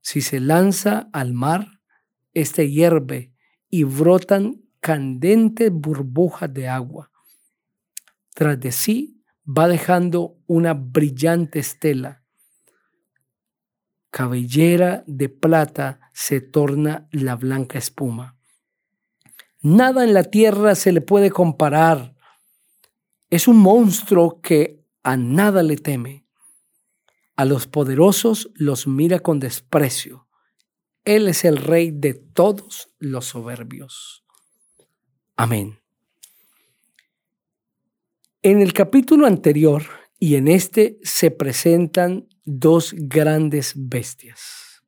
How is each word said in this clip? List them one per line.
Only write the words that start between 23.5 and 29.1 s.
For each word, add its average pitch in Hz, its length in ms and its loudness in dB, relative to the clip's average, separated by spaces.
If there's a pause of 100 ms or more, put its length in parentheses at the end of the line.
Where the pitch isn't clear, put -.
monstruo 190 840 4
que - 420 0 (200)
a 131 120 -2
nada 170 480 0
le 151 140 0
teme. 135 480 -8 (1120)
A 135 80 0
los 135 200 0
poderosos 175 880 0
los 143 320 -4
mira 165 320 0